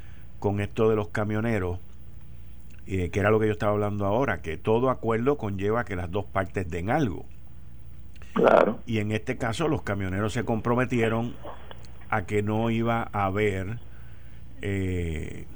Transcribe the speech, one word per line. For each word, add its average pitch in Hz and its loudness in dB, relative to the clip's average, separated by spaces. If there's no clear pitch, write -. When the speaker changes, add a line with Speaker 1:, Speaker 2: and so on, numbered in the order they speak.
Speaker 1:
con 101 0
esto 110 2
de 110 4
los 104 0
camioneros, 107 0
eh, 90 0
que 101 0
era 101 6
lo 110 6
que 110 4
yo 107 4
estaba 104 2
hablando 104 0
ahora, 104 2
que 78 -4
todo 113 4
acuerdo 123 2
conlleva 104 0
que 98 -4
las 87 -4
dos 98 -2
partes 95 -2
den 87 -4
algo. 127 0
Speaker 2:
Claro. - 6
Speaker 1:
Y 110 0
en 104 0
este 107 -2
caso 131 0
los 127 0
camioneros 98 0
se 120 0
comprometieron 117 2
a 107 2
que 104 2
no 110 2
iba 117 2
a 101 2
haber, 98 0
eh, 90 -2